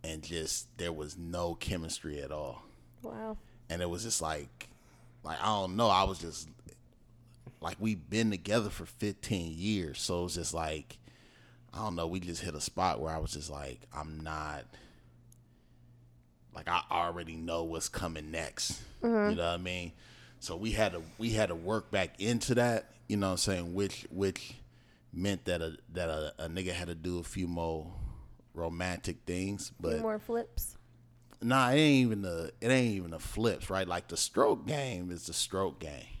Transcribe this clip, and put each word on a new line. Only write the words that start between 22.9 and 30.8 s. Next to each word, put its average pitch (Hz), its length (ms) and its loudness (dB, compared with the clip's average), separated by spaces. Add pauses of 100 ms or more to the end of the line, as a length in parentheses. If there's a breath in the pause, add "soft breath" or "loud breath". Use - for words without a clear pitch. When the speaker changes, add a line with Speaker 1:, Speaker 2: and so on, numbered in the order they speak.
Speaker 1:
you 104 80 2
know 98 120 4
what 92 40 2
I'm 90 60 0
saying, 87 360 0
which, 98 360 0
which - 440 0 (580 soft breath)
meant 95 340 0
that 87 140 2
a, 80 160 -4 (180)
that 87 140 0
a, 78 300 -2
a 80 100 -4
nigga 90 240 -2
had 87 160 -4
to 87 60 -4
do 87 240 -2
a 85 40 -2
few 90 260 -2
more 82 420 -2 (640 loud breath)
romantic 85 600 -2 (100)
things, 95 540 -2
Speaker 2:
A - 20 -6
few - 100 2
Speaker 1:
but 226 100 2
Speaker 2:
more 214 160 -2
flips. - 580 -4 (680)